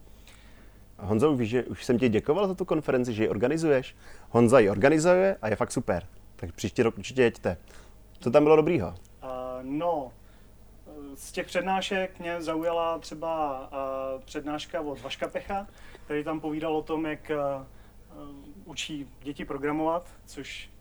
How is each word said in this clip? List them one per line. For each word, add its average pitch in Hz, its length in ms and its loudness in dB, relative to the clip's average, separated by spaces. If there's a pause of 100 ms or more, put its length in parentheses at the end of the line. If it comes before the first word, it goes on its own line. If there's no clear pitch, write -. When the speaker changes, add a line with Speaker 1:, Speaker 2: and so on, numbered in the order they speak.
(960)
Speaker 1:
Honzo, 110 380 2
víš, 117 140 0
že 120 140 0
už - 220 -10
jsem 120 140 2
ti 127 100 4
děkoval 151 380 2
za 190 80 -2
tu 185 100 -4
konferenci, 131 480 0
že 107 100 0
ji - 60 2
organizuješ? 135 640 2 (340)
Honza 120 300 8
ji 98 100 8
organizuje 160 720 4
a 110 60 -4
je 107 80 2
fakt - 160 -2
super. 92 360 -2 (280)
Tak 87 180 -10
příští 110 300 0
rok 113 140 2
určitě 123 260 0
jeďte. 104 340 0 (640)
Co 120 100 0
tam 147 120 8
bylo 156 120 8
dobrýho? 156 400 2 (260)
Speaker 2:
A, 127 400 -8
no, 143 500 -2 (1040)
z - 160 -16
těch 180 160 -6
přednášek 185 720 -2
mě 170 220 -6
zaujala 165 580 -2
třeba, 156 580 -4
a, 135 220 -10 (460)
přednáška 147 560 -6
od 139 200 -6
Vaška 139 260 -8
Pecha, 196 400 -6 (380)
který 151 180 -4
tam 156 160 -4
povídal 156 380 -2
o 151 40 0
tom, 160 240 -4
jak, 151 260 -6
a, 139 360 -2 (1000)
učí 147 440 -10 (140)
děti 143 220 -10
programovat, 156 640 -2 (160)
což - 440 -14 (120)